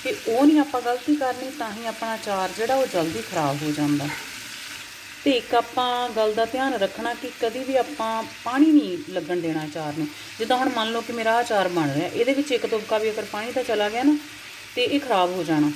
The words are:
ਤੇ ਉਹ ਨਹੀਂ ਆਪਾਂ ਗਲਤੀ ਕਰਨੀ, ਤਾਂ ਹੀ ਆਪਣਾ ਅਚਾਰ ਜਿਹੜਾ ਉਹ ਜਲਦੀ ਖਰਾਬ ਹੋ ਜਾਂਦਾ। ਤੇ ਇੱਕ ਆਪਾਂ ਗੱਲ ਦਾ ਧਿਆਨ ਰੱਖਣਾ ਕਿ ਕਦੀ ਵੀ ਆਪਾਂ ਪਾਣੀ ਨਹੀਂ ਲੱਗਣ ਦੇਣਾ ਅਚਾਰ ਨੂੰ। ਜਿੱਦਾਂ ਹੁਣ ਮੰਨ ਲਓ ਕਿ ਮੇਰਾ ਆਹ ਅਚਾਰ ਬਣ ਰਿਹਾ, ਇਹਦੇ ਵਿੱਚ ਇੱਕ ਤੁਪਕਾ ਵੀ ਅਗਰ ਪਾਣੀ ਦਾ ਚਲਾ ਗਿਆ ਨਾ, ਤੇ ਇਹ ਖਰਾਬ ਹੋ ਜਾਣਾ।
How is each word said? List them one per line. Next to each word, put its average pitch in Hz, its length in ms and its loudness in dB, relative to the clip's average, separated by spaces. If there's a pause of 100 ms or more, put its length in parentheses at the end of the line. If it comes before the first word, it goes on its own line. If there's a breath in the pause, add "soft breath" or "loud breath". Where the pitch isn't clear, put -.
ਤੇ 254 120 -2 (120)
ਉਹ 240 180 6
ਨਹੀਂ 302 140 8
ਆਪਾਂ 277 220 0
ਗਲਤੀ 247 340 0
ਕਰਨੀ, 254 440 -2
ਤਾਂ 226 120 -4
ਹੀ 226 140 -8
ਆਪਣਾ 226 300 -4
ਅਚਾਰ 196 420 -2
ਜਿਹੜਾ 233 180 2
ਉਹ 262 100 4
ਜਲਦੀ 180 360 0
ਖਰਾਬ 156 420 0
ਹੋ 151 80 0
ਜਾਂਦਾ। 147 360 2 (1160)
ਤੇ 285 60 4
ਇੱਕ 247 240 0
ਆਪਾਂ 247 540 0
ਗੱਲ 214 240 2
ਦਾ 226 120 2
ਧਿਆਨ 262 280 -2
ਰੱਖਣਾ 220 400 -2
ਕਿ 247 180 -8 (100)
ਕਦੀ 254 220 -2
ਵੀ 262 120 0
ਆਪਾਂ 226 480 0 (200)
ਪਾਣੀ 262 220 4
ਨਹੀਂ 202 460 4
ਲੱਗਣ 180 260 -2
ਦੇਣਾ 160 280 -2
ਅਚਾਰ 151 320 -6
ਨੂੰ। 151 100 -2 (320 loud breath)
ਜਿੱਦਾਂ 226 180 2
ਹੁਣ 254 180 2
ਮੰਨ 226 160 0
ਲਓ 233 100 -2
ਕਿ 233 120 -8
ਮੇਰਾ 226 220 2
ਆਹ 240 60 4
ਅਚਾਰ 208 260 2
ਬਣ 170 220 0
ਰਿਹਾ, 143 180 0
ਇਹਦੇ 233 260 2
ਵਿੱਚ 285 180 0
ਇੱਕ 233 140 0
ਤੁਪਕਾ 214 320 0
ਵੀ 220 140 0
ਅਗਰ 214 200 -4
ਪਾਣੀ 214 200 -6
ਦਾ 254 120 0
ਚਲਾ 208 260 0
ਗਿਆ 233 140 -2
ਨਾ, 294 140 6 (580 loud breath)
ਤੇ 247 80 2
ਇਹ 285 160 2
ਖਰਾਬ 196 320 2
ਹੋ 185 120 -2
ਜਾਣਾ। 151 320 4